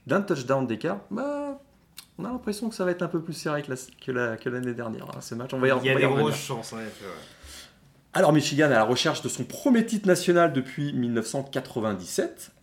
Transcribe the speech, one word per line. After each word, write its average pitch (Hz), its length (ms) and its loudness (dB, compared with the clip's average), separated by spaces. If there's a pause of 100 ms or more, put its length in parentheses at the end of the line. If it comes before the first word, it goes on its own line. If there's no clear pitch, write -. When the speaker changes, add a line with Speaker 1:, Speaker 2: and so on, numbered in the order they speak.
Speaker 1:
d'un 185 140 2
touchdown 135 440 0
d'écart. 147 340 -2 (120)
Bah, 285 500 -6 (580)
on 180 60 -8
a 226 40 -8
l'impression 233 400 -6
que - 60 -10
ça 190 80 -2
va 180 80 2
être 180 100 -2
un 170 60 -2
peu 165 140 -2
plus 165 120 -8
serré 147 300 -4
que 139 80 -8
la, 131 60 -6 (280)
que 131 60 -4
la, 120 260 -2
que 131 120 -6
l'année 123 240 -4
dernière, 113 320 -8 (100)
hein, 135 60 -12
ce - 120 -12
match. 120 200 -8
On 131 60 -2
va 127 80 6
y, - 20 8
Speaker 2:
Il - 20 6
y - 0 -
a 127 60 4
Speaker 1:
on 123 40 -2
va 131 100 4
y 131 40 6
Speaker 2:
des 135 100 4
Speaker 1:
revenir. 135 220 4
Speaker 2:
grosses - 160 -2
chances, 117 300 -8
en 113 60 -10
effet, 104 260 -12
ouais. 92 60 -12 (1040)
Speaker 1:
Alors 151 160 6
Michigan 151 360 4
à - 20 6
la 113 140 6
recherche 123 400 0
de 123 60 -4
son - 140 -6
premier 233 440 2
titre 202 200 -2
national 175 460 6
depuis 143 400 -4
mille 120 200 0
neuf 113 120 0
cent 139 160 -4
quatre-vingt-dix-sept, 110 1080 -4 (120)